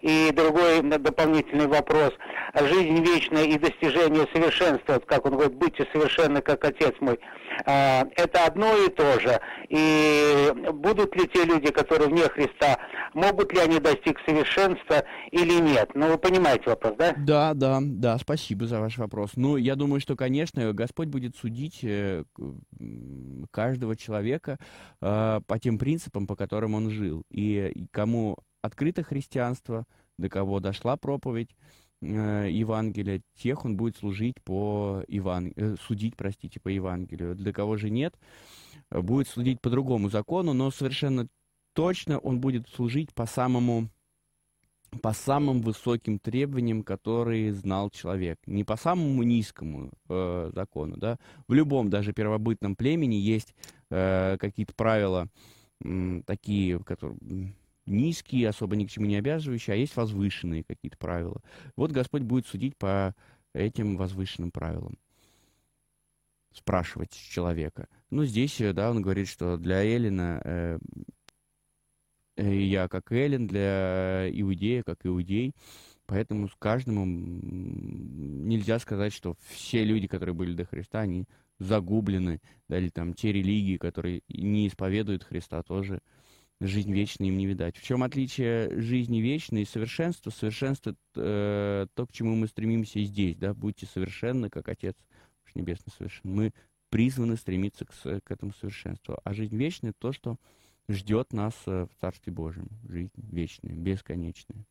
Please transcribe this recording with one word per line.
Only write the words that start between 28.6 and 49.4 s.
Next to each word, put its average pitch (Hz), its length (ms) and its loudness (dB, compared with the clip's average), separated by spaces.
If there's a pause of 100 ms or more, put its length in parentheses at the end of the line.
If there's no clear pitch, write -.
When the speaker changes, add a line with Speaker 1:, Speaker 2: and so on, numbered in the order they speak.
Speaker 2:
открыто 147 400 -4
христианство, 123 840 -4 (320)
до 92 100 -4
кого 98 320 -2
дошла 98 360 -2
проповедь, 131 540 -4 (520)
э, 104 480 -2
Евангелия, 107 720 -2 (140)
тех 135 280 -4
он 110 120 -2
будет 113 200 -2
служить 107 460 -6
по 101 640 -4
Еван-, 90 480 -4
э, 107 240 -2
судить, 110 360 -4
простите, - 440 -10
по - 80 -8
Евангелию. 90 640 -4
Для 98 180 -6
кого 104 240 -2
же 107 140 -4
нет, 131 240 -2 (760)
э, - 100 -2
будет 123 280 0
судить 123 320 -2
по 123 100 0
другому 123 400 0
закону, 156 420 -2
но 131 180 2
совершенно 131 580 -2 (460)
точно 165 440 0
он 127 220 -2
будет 127 280 -2
служить 127 460 -4
по 117 120 -4
самому, 120 640 0 (1120)
по 113 100 0
самым 135 480 0
высоким 113 580 -2
требованиям, 120 640 -2
которые 113 720 -2
знал 98 380 -2
человек. 90 560 -6
Не 101 180 -2
по 110 120 -2
самому 151 460 0
низкому, 80 680 -2 (180)